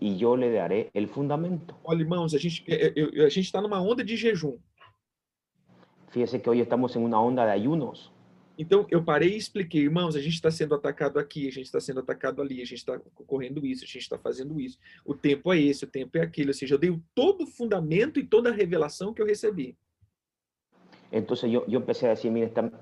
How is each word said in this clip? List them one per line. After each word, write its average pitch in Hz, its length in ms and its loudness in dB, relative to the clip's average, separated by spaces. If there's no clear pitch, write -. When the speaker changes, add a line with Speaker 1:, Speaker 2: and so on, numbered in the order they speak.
Speaker 1:
y 101 160 0
yo 117 200 4
le 123 160 2
daré 95 420 0
el 104 140 -2
fundamento." 151 760 -4
Speaker 2:
Olha, 165 180 0
irmãos, 160 320 0
a 143 40 4
gente, 170 320 -4
é, 156 180 4
é, - 80 -4
eu, 151 300 2
a - 40 10
gente 185 200 0
tá 190 120 -2
numa 208 180 0
onda 240 240 0
de 220 120 -4
jejum. 175 420 0
Speaker 1:
Fíjese 120 320 -2
que - 100 -4
hoy 120 100 4
estamos 120 360 0
en 117 60 0
una 113 180 2
onda 123 260 2
de 104 60 4
ayunos. 123 600 -2
Speaker 2:
Então, 196 320 2
eu 170 140 2
parei 160 280 4
e 214 60 -2
expliquei, 175 460 -2
"Irmãos, 160 320 2
a 143 60 -2
gente 165 200 -4
tá 160 80 2
sendo 151 280 0
atacado 143 420 -2
aqui, 143 300 -4
a - 20 -8
gente 131 220 -12
tá 135 80 -2
sendo 131 180 -6
atacado 131 420 -4
ali, 131 220 -6
a - 20 -10
gente 123 200 -12
tá 127 160 -6
ocorrendo 135 500 -6
isso, 127 160 -6
a - 60 -18
gente 120 200 -14
tá - 80 -8
fazendo 139 440 -6
isso. 254 180 -10
O 143 80 -4
tempo 143 400 0
é 175 80 6
esse, 143 220 2
o 135 60 -10
tempo 131 300 -8
é - 20 2
aquele." 165 300 -2
Ou 135 40 0
seja, 139 220 0
eu - 20 6
dei 170 180 2
todo 359 300 4
o 277 60 -8
fundamento 208 720 0
e - 40 0
toda 233 260 4
a - 20 2
revelação 180 600 0
que 220 80 -4
eu 214 60 0
recebi. 208 500 -2
Speaker 1:
Entonces, 117 400 -2
yo, 120 160 0
yo 117 140 0
empecé 117 260 -2
a 117 40 4
decir, 113 200 0
"Mire, 113 160 0
estam-, 113 240 -2